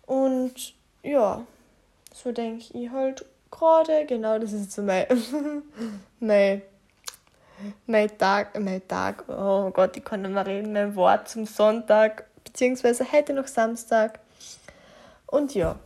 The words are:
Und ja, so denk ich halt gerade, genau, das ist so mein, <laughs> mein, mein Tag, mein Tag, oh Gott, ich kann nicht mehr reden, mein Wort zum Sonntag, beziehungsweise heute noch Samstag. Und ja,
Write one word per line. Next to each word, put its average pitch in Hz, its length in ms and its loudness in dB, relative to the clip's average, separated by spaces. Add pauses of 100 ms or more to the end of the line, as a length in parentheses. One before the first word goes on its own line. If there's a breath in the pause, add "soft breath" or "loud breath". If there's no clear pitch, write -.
Und 262 640 -2 (300)
ja, 233 420 0 (680 soft breath)
so - 200 -8
denk 233 420 -8
ich 240 160 -10
halt 262 360 -6 (260)
gerade, 320 560 4
genau, 220 320 0
das 220 120 -4
ist 202 200 -6
so 208 100 -8
mein, 190 280 2
<laughs> 285 520 -2 (580 loud breath)
mein, 202 440 4 (1200 loud breath)
mein 214 320 0
Tag, 202 420 0
mein 185 280 -6
Tag, 190 400 -4
oh 196 420 0
Gott, 190 260 2
ich - 80 -14
kann 196 200 -8
nicht 190 80 -6
mehr 196 160 -2
reden, 208 260 -6
mein 208 220 -2
Wort 196 340 4
zum 220 160 -8
Sonntag, 214 800 2 (180)
beziehungsweise 247 680 0
heute 294 220 2
noch 269 120 -4
Samstag. 226 760 -2 (1040 loud breath)
Und 277 260 0
ja, 165 220 0 (100)